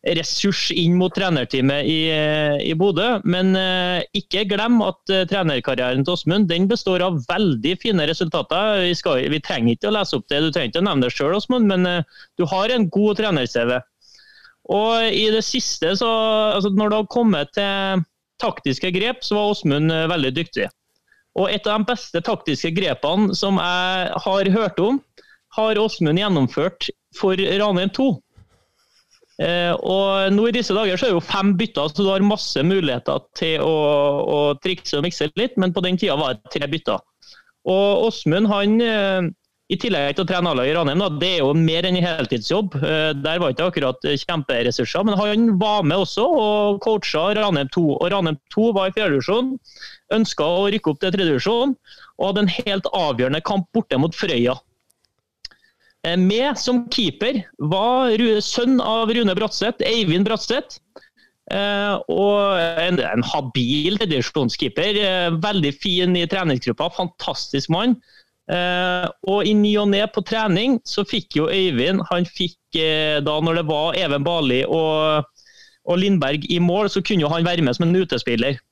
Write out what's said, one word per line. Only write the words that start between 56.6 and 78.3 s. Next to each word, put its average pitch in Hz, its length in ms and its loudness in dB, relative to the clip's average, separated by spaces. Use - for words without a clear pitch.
keeper 220 500 -2
var 226 600 0
Ru-, 220 240 2
sønn 254 360 2
av 220 300 0
Rune 208 280 2
Bratseth, 220 480 -2
Eivind 196 420 2
Bratseth. - 520 -4
Eh, 202 400 -2
og 196 480 2
en, 170 440 0
en 90 240 -2
habil 147 760 -2
tredjevisjonskeeper, 156 1000 -2
eh, 180 400 0
veldig 185 360 0
fin 180 400 0
i 170 120 0
treningsgruppa, 156 640 -2
fantastisk - 800 -6
mann. 226 240 2
Eh, 180 560 -2
og 208 200 2
i 214 120 2
ny 208 220 4
og 208 100 2
ne 196 200 2
på 208 160 -4
trening 220 500 0
så - 200 -4
fikk - 320 -4
jo 151 120 2
Øyvind, 180 600 0
han 180 180 0
fikk, - 280 -6
eh, 156 480 0
da 151 160 0
når 165 180 0
det 160 100 -4
var 156 280 0
Even 143 280 -2
Barli 147 400 0
og, 156 600 0
og 175 120 2
Lindberg 156 520 0
i 175 120 2
mål, 196 280 2
så 196 120 -2
kunne 175 240 0
jo 151 60 0
han 165 140 0
være 170 200 2
med 123 80 2
som 165 140 0
en 180 100 4
utespiller. 123 640 0